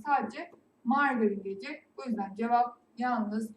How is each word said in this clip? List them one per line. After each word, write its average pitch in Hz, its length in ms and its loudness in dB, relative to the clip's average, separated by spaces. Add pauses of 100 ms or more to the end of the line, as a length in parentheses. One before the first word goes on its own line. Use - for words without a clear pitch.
sadece 285 460 0 (320)
margarin 240 600 2
gelecek. 196 440 -10 (100)
Bu 269 120 -8
yüzden 196 260 -4
cevap 240 420 2 (200)
yalnız 226 580 -2